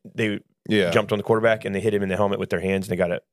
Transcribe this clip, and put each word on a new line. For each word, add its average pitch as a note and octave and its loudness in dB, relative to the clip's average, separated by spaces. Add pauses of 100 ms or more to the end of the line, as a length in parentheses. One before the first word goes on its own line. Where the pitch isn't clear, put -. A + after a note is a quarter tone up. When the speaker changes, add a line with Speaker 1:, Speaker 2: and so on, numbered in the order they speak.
(160)
Speaker 1:
they G#2+ -2 (300)
Speaker 2:
Yeah. G2 2
Speaker 1:
jumped G#2 0
on G#2 2
the G2+ -6
quarterback, A2+ 2
and G2 -4
they F#2+ -2
hit G#2+ 0
him G2+ 0
in G2 -2
the F#2 0
helmet G2+ 0
with F#2+ -4
their F2+ -2
hands, F#2+ -2
and F2 -4
they - 0
got F2 0
a F2 -4 (120)